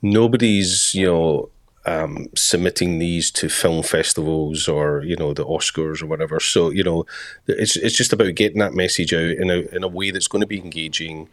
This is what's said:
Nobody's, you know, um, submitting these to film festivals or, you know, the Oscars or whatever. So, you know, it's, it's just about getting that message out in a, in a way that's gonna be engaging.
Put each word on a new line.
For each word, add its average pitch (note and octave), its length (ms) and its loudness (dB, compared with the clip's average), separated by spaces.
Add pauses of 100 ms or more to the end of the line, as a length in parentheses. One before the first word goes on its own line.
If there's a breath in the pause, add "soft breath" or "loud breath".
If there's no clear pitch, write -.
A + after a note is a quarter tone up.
Nobody's, G#2+ 920 4
you F#2+ 120 2
know, E2 440 2 (360)
um, D2+ 500 -4
submitting F2 640 0
these E2+ 320 0
to - 160 -4
film E2 340 2
festivals D#2+ 840 0
or, D2 360 0
you E2 120 -2
know, D2+ 180 -2
the C#2+ 120 -4
Oscars D#2 560 -4
or E2 40 -8
whatever. D#2 340 -4
So, - 300 2
you F2+ 140 0
know, E2+ 220 0 (420 loud breath)
it's, - 300 0
it's - 180 0
just - 160 2
about F#2+ 240 2
getting G#2 240 2
that G2 140 2
message F2+ 400 0
out E2 80 2
in E2+ 280 0
a, F2+ 100 2 (140)
in F2+ 100 -4
a F#2+ 40 -4
way F#2+ 240 -4
that's F#2 160 -4
gonna G#2 180 0
be G2+ 140 -6
engaging. D#2+ 720 -8